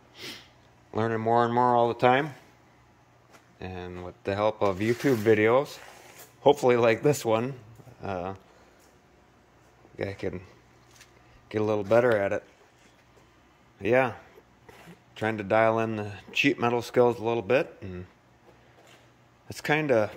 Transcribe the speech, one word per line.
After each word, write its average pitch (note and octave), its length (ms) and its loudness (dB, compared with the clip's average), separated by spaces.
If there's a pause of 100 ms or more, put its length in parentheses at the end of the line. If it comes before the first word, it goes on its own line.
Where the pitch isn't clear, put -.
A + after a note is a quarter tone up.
(920)
learning A2+ 280 -2
more A#2 240 2
and A#2 80 -2
more B2 220 2
all A#2+ 140 4
the A2+ 60 -2
time. C3 400 2 (1300)
And F2+ 440 -12
with F2+ 100 -14 (100)
the G2 100 -2
help G#2 280 0
of G2 160 0
YouTube A#2 380 0
videos, A2 600 2 (640)
hopefully B2 360 4
like A#2 260 2
this D3 220 0
one, A#2 300 -2 (480)
uh, F#2+ 320 -8 (1600)
I G2 160 -8
can F#2 260 -10 (1080)
get G#2+ 100 -4
a G#2+ 40 -2
little G#2+ 200 -2
better A#2 320 4
at G2 160 -2
it. G2+ 100 -6 (1400)
Yeah, A#2 320 0 (1040)
trying A2 200 -4
to G#2 80 -8
dial A2+ 360 2
in A2+ 160 -4
the G#2 160 -8 (200)
sheet - 260 0
metal A#2+ 220 -2
skills A#2+ 380 2
a G#2 60 -8
little A#2 180 -2
bit, B2 400 -2
and F#2 240 -14 (1400)
that's - 140 -14
kinda C3+ 560 0